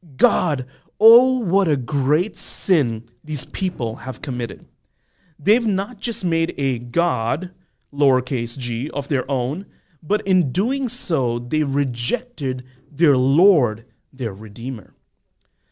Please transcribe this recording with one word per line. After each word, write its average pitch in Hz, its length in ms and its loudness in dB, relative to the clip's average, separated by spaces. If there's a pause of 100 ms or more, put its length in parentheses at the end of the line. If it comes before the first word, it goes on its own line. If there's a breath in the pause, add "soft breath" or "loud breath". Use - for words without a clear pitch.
(160)
"God, 175 500 2 (360 soft breath)
oh, 247 360 6
what 190 280 0
a 151 100 2
great 139 600 0
sin 123 680 0 (200)
these 147 220 -6
people 123 500 -4
have 127 240 -10
committed. 120 460 -6 (720)
They've 220 280 2
not 202 320 -2
just - 260 -6
made 165 340 0
a 135 200 0
god, 131 760 -2 (400)
lowercase 127 680 0
g, 120 320 -4
of 143 180 -6
their 131 220 -2
own, 139 360 -4 (360 soft breath)
but 202 240 -2
in 180 260 2
doing 247 360 -2
so, 123 500 -2
they 123 240 -2
rejected 131 1000 -2 (260 soft breath)
their 143 260 4
Lord, 135 680 4 (280)
their 120 220 -6
Redeemer." 107 600 -10 (760)